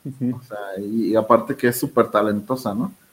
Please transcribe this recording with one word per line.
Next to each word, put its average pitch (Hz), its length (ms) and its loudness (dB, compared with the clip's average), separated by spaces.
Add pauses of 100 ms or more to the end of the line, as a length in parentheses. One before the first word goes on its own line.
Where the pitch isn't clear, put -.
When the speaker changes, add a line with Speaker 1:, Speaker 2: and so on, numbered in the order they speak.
Speaker 1:
Ujú. 131 320 -4
Speaker 2:
o 117 60 -16
sea, 104 160 -14 (240)
y, 104 300 -2
y - 40 2
aparte 113 380 4
que - 140 0
es 123 100 0
súper 117 320 2
talentosa, 107 640 0
¿no? 123 180 -4 (200)